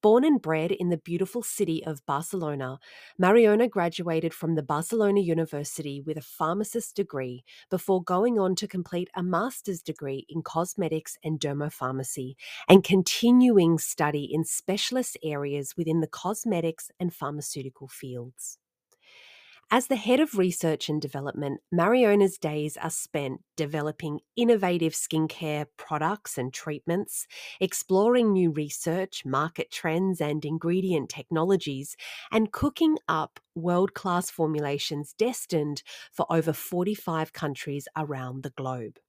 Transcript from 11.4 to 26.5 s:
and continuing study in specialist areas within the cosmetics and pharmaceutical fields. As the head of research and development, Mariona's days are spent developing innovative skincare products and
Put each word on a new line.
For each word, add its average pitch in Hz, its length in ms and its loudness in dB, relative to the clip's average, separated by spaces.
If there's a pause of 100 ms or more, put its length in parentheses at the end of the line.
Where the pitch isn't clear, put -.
and 190 160 12
continuing 202 920 6
study 147 460 -2
in 160 220 -2
specialist - 760 -4
areas 143 540 -6
within 165 240 0
the 160 80 0
cosmetics 180 880 -4
and 180 160 -4
pharmaceutical 139 760 -10
fields. 127 680 -12 (1120)
As 254 140 2
the 262 120 0
head 247 220 2
of 302 160 2
research 175 540 0
and 151 100 0
development, 143 600 -6 (120)
Mariona's 202 680 4
days 151 380 -4
are - 120 -6
spent - 520 -6 (140)
developing 151 640 -4 (160)
innovative 190 580 4
skincare 151 720 -2 (100)
products 160 640 -4
and 131 120 -4